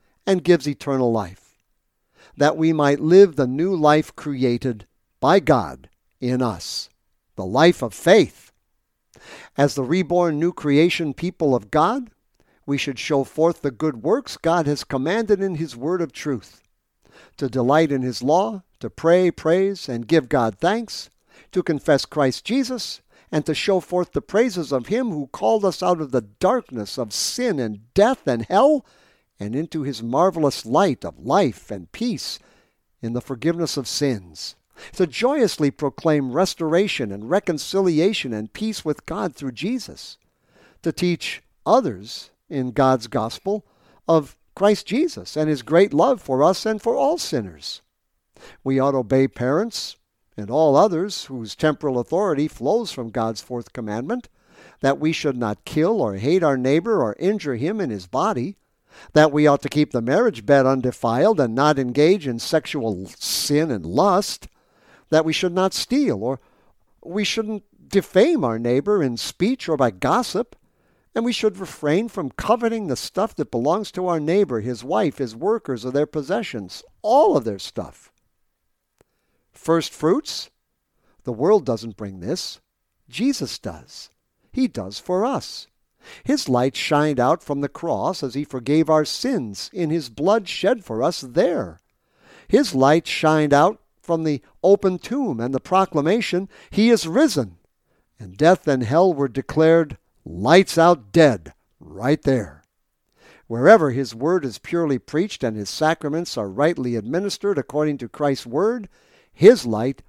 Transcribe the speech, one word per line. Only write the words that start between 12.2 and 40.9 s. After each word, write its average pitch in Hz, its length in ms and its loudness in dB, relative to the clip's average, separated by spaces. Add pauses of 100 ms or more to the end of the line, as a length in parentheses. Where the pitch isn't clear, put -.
we 139 120 -4
should 135 200 -6
show 139 260 0
forth 160 380 0
the 143 100 -2
good 123 320 -6
works 220 340 -2
God 165 280 0
has 147 180 -4
commanded 190 580 -2
in 190 140 -2
his 143 200 -6
word 165 260 -4
of 151 100 -6
truth, - 520 -8 (760)
to 135 120 -4
delight 139 420 2
in 135 100 0
his 127 220 -6
law, 190 400 0 (160)
to 113 100 -10
pray, 175 400 2
praise, 185 580 -2
and 117 200 -8
give 147 200 2
God 117 300 0
thanks, 214 540 -4 (400)
to 180 100 -2
confess 147 440 0
Christ 135 400 -2
Jesus, 254 560 -4 (300)
and 151 140 -2
to 156 80 -2
show 190 260 0
forth 180 340 -4
the 143 80 -4
praises 185 500 -2
of 127 160 -4
him 233 240 -2
who 147 160 -6
called 220 360 0
us 185 200 -2
out 180 180 0
of 143 80 -6
the 123 120 0
darkness 127 760 -4
of 113 160 -6
sin 226 460 -4
and 107 340 -8
death 226 340 2
and 117 180 0
hell, 262 380 4 (560)
and 104 160 -6
into 156 280 -6
his 127 180 -6
marvelous 151 640 0
light 151 400 0
of 82 140 -12
life 135 500 -2
and 95 220 -12
peace - 480 -6 (640)
in 117 100 -6
the 123 80 -4
forgiveness 147 560 -4
of 127 100 -6
sins, 101 680 -6 (380)
to 185 120 0
joyously 208 640 0
proclaim 143 640 -2
restoration 165 800 -2
and 104 180 -12
reconciliation 180 1040 0
and 107 180 -8
peace 214 320 -8
with 151 220 -4
God 185 300 -6
through 135 160 -8
Jesus, - 640 -8 (640)
to 165 100 -2